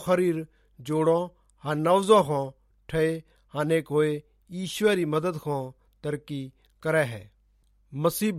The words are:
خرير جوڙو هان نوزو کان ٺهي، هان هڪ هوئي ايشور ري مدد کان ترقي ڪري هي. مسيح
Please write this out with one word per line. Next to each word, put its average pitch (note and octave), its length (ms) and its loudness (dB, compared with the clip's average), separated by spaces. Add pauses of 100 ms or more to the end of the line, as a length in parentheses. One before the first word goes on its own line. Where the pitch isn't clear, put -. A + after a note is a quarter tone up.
خرير F3 380 2 (440)
جوڙو D#3+ 340 2 (420)
هان D3+ 240 -2
نوزو G3 320 6 (100)
کان C#3 160 -2 (440)
ٺهي، D#3+ 200 0 (440)
هان D3+ 240 -2
هڪ D3+ 140 -4
هوئي D3+ 220 2 (440)
ايشور G3+ 420 0
ري E3+ 140 0
مدد D#3+ 300 -2
کان C#3 200 -4 (400)
ترقي D3 380 -8 (420)
ڪري D#3+ 280 2
هي. G2+ 120 -12 (680)
مسيح E3+ 460 0